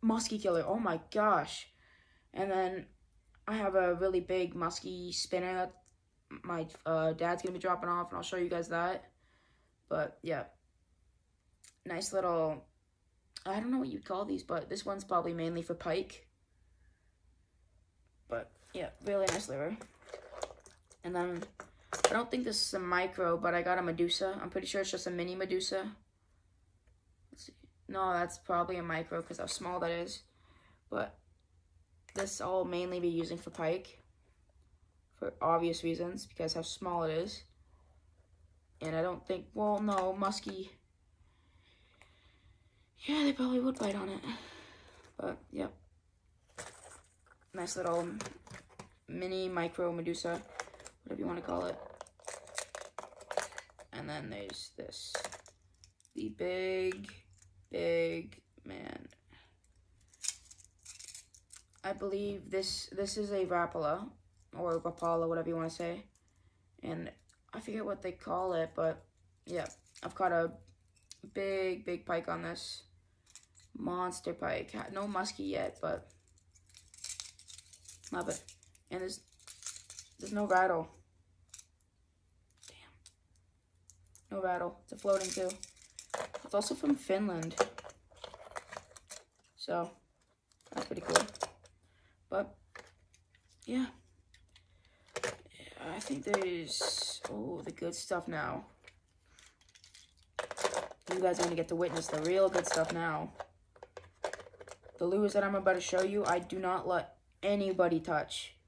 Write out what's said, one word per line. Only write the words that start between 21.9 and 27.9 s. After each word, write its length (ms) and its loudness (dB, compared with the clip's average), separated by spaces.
I 200 4
don't 180 2
think 120 0
this 240 0
is 60 -6
a 60 0
micro, 580 2
but 160 2
I 80 4
got 160 2
a 60 0
Medusa. 580 0
I'm 80 -6
pretty 160 -2
sure 160 0
it's 80 0
just 160 -4
a 60 -2
mini 240 -2
Medusa. 600 -2
Let's 140 -18
see. 80 -18
No, 260 2